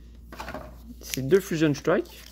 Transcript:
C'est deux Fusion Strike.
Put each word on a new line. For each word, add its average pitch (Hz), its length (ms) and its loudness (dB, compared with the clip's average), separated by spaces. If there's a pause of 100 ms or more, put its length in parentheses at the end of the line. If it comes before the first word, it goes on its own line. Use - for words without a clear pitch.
(1000)
C'est - 220 -4
deux 151 180 6
Fusion 160 320 4
Strike. - 600 0